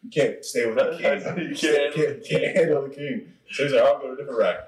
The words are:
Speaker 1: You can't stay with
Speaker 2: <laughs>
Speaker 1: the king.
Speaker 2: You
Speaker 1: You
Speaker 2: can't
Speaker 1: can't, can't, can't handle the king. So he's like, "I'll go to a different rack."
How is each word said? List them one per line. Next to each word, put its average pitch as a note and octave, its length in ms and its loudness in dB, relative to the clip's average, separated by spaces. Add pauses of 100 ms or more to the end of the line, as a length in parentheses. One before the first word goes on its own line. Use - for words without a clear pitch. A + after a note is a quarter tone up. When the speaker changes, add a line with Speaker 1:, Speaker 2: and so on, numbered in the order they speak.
Speaker 1:
You - 60 -14
can't A#2+ 340 0
stay A#2+ 220 -2
with A2+ 100 0
Speaker 2:
<laughs> - 0 -
Speaker 1:
the - 220 2
king. - 400 -2
Speaker 2:
You D3+ 100 -6
Speaker 1:
You C#3+ 80 -6
Speaker 2:
can't D3 380 2
Speaker 1:
can't, - 0 -
can't, D3+ 300 -2 (180)
can't - 140 0
handle D3+ 320 4
the C3+ 60 -12
king. C3+ 380 -8 (180)
So C3+ 140 -2
he's D3 80 0
like, F#3+ 100 6
"I'll - 160 6
go C3 100 -10
to C3 40 -8
a C3 40 -10
different C#3 220 -6
rack." F#2 180 2 (120)